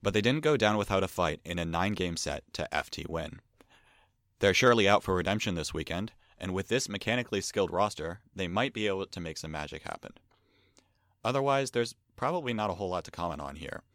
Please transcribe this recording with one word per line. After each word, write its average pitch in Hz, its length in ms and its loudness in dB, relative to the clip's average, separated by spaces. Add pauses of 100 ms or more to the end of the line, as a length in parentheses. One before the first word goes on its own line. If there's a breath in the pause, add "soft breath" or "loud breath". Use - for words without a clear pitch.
but 104 100 2
they 107 80 4
didn't 131 220 2
go 156 140 4
down 107 200 4
without 98 260 2
a 92 60 0
fight 82 360 0
in 87 140 -6
a 85 60 -2
nine-game 87 540 -2
set 71 240 -6 (120)
to - 200 -6
F 73 160 -2
T - 180 -10
Win. 78 320 -6 (1000 soft breath)
They're 98 140 6
surely 117 320 6
out 101 160 6
for 95 120 0
redemption 92 400 0
this 80 200 -6
weekend, 85 380 -6 (260 soft breath)
and 92 140 -6
with 95 160 -4
this - 200 0
mechanically 110 540 -2
skilled 92 280 0
roster, 87 500 -2 (140)
they 95 140 -4
might 113 240 -2
be 107 140 -4
able 95 200 -2
to - 140 -12
make 80 180 -8
some 78 120 -10
magic 76 320 -8
happen. - 300 -12 (1120 soft breath)
Otherwise, 135 460 2
there's 117 240 0 (220)
probably 139 380 -2
not 107 160 0
a 90 40 0
whole 92 160 -4
lot 90 140 -2
to - 60 -14
comment 85 300 -4
on 71 160 -10
here. - 260 -10 (120)